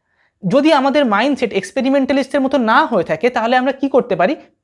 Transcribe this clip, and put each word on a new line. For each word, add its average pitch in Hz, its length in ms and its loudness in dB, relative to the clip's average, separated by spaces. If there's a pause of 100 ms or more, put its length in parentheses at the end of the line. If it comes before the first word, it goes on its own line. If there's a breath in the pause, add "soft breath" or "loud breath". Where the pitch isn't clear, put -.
(480)
যদি 285 260 4
আমাদের 277 320 2
মাইন্ডসেট 233 480 0
এক্সপেরিমেন্টালিস্টের 269 880 -2
মতো 269 160 0
না 247 280 2
হয়ে 214 180 0
থাকে, 233 260 -2
তাহলে 233 280 0
আমরা 254 140 -2
কি 269 180 -4
করতে 233 260 0
পারি? 233 200 0 (280 loud breath)